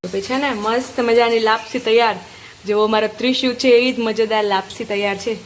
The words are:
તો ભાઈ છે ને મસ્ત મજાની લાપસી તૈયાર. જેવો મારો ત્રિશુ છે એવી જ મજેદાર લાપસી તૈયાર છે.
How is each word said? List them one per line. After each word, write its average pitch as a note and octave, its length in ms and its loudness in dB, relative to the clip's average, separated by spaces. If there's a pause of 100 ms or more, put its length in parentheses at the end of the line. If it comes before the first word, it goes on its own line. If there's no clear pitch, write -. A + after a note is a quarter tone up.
તો F3+ 60 -10
ભાઈ G3 120 -4
છે B3 160 -4
ને C#4 140 0
મસ્ત A#3 500 -2
મજાની A#3 380 4
લાપસી A3+ 400 0
તૈયાર. A3+ 380 2 (500)
જેવો G#3 200 2
મારો G#3+ 200 2
ત્રિશુ B3 480 -2
છે B3+ 140 0
એવી B3 240 6
જ B3+ 60 -6
મજેદાર A3 460 0
લાપસી G3+ 400 -2
તૈયાર G3+ 320 -2
છે. G#3+ 300 -6